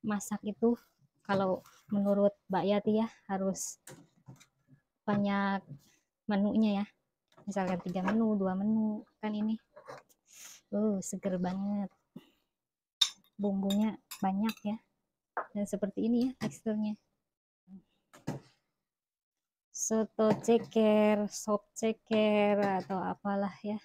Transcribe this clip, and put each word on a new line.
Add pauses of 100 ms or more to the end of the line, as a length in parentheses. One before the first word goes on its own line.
masak
itu (480)
kalau (320)
menurut (160)
Mbak
Yati
ya, (220)
harus (1300)
banyak (640)
menunya
ya. (600)
Misalkan
tiga
menu,
dua
menu, (160)
kan
ini. (1120)
Uh,
seger
banget. (1500)
Bumbunya (240)
banyak (140)
ya. (760)
Dan
seperti
ini
ya (120)
teksturnya. (2750)
Soto
ceker,
sop
ceker,
atau
apalah (100)
ya.